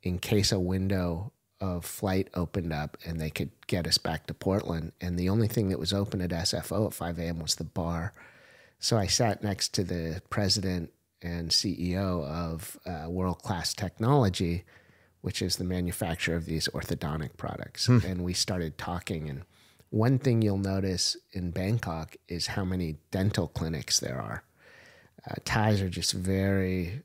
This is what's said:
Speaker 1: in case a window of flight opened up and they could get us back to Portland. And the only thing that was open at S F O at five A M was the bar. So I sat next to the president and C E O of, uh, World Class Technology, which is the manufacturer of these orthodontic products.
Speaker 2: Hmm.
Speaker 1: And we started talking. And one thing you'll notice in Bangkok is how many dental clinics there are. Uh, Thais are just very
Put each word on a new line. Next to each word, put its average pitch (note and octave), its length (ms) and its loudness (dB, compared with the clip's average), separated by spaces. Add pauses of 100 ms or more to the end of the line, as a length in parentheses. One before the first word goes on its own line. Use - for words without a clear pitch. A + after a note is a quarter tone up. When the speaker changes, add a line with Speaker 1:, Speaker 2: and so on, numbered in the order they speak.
Speaker 1:
in F2+ 160 -2
case G#2 340 4
a G2+ 80 2
window F#2 720 0 (300)
of F2+ 240 -4
flight F#2+ 480 0
opened E2+ 380 -2
up D2+ 340 -4
and E2 140 -4
they D#2 100 -2
could - 220 -4 (160)
get F2 180 0
us E2 120 2
back - 280 -2
to - 80 -8
Portland. F2 680 0
And F2 180 -2
the F2+ 100 2
only A2 200 4
thing A2 200 2
that F#2 80 0
was F2 160 -2
open G2 280 0
at F2+ 120 0
S E2+ 220 0
F F2 160 -4
O G2+ 160 2
at - 60 -4
five E2+ 260 -4
A E2+ 40 -2
M E2 160 -2
was D#2+ 160 -2
the D#2+ 100 -8
bar. E2+ 480 -2 (680)
So - 180 2
I G2+ 100 4
sat G#2+ 360 2
next G2+ 320 -2
to G2+ 80 2
the E2+ 380 -2 (100)
president F#2 600 0 (300)
and E2+ 320 -4
C - 240 2
E F2+ 200 0
O F2+ 260 0
of, D#2+ 600 -6
uh, E2 240 -6
World F#2 340 0
Class E2+ 320 -2
Technology, G2 880 2 (580)
which - 200 -4
is F2+ 160 0
the F#2 80 -4
manufacturer F2 680 -2
of E2 100 -2
these D#2+ 240 -2
orthodontic D#2 680 -4
products. - 500 -6
Speaker 2:
Hmm. A#2+ 200 8
Speaker 1:
And F2+ 160 -2
we F2+ 100 -2
started F2 440 -2
talking. E2+ 520 -4
And C#2 140 -8 (460)
one A#2 280 4
thing A#2+ 240 4
you'll G#2 160 4
notice F#2+ 600 0 (160)
in F2+ 180 -4
Bangkok F#2 640 -2 (140)
is E2+ 180 -4
how G2+ 160 -2
many F2+ 320 -2 (160)
dental F#2+ 380 2
clinics - 500 -2
there C2 220 -4
are. - 220 -8 (840)
Uh, - 40 -6 (100)
Thais G#2+ 380 4
are F#2+ 80 2
just E2+ 240 -2
very F#2+ 920 0